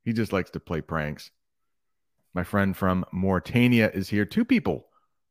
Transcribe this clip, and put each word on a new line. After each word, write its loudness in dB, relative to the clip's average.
He -2
just -2
likes -2
to -8
play -6
pranks. -6
My -2
friend 0
from 2
Mauritania 2
is -4
here. 0
Two -2
people 0